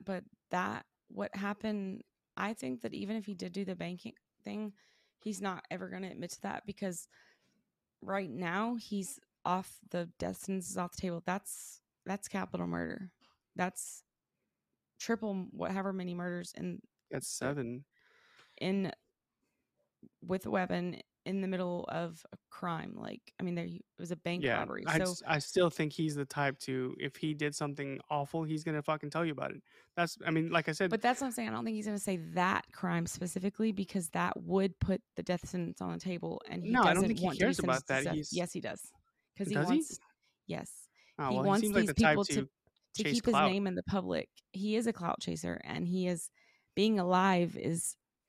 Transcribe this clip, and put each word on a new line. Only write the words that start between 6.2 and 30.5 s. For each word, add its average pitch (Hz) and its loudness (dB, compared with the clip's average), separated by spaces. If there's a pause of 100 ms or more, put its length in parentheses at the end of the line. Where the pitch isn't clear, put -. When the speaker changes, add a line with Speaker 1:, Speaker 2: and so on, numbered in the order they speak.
Speaker 1:
to - -14
that, - -6
because - -6 (920)
right 190 -2
now 185 -2
he's 196 -4 (260)
off, 185 0 (140)
the 175 -2
death 180 -4
sentence 190 -4
is 190 -6
off 175 -4
the - -10
table. 170 -2
That's, - -6 (240)
that's 196 -6
capital 185 -4
murder. 175 -4 (440)
That's - -4 (960)
triple 220 -2
m-, 190 -4
what, 170 -4
however 190 -2
many 180 -4
murders 175 -6
in 175 -6 (300)
Speaker 2:
That's - -4
Speaker 1:
the - -4
Speaker 2:
seven. 131 -2 (720)
Speaker 1:
in, 190 0 (1300)
with 185 -2
a - -6
weapon 180 0 (240)
in 196 0
the 190 0
middle 180 -2
of 170 -6
a - -16 (120)
crime. 160 -4
Like, 53 -10 (180)
I - -6
mean, 175 -2
there, 170 -4
it 170 -10 (160)
was 170 -8
a 175 -6
bank 175 -2
Speaker 2:
Yeah, 120 2
Speaker 1:
robbery. - -4
Speaker 2:
I 160 4
Speaker 1:
So 185 4
Speaker 2:
s-, 180 -2
I 156 2
still 175 4
think 151 -2
he's 156 0
the 143 -2
type 139 0
to, 127 -2
if - -6
he 156 0
did 147 -2
something 143 -4 (100)
awful, 151 0
he's 156 -2
gonna 151 0
fucking 151 -2
tell 165 0
you 160 2
about - -4
it. - -12 (340)
That's, 175 0
I 165 0
mean, 160 4